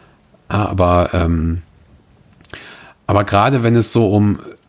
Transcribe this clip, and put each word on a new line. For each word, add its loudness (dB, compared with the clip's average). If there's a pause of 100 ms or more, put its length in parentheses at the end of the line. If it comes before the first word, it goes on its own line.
(480)
Aber, 0
ähm, -2 (1400)
aber 0
gerade 0
wenn 2
es 0
so 2
um 2 (300)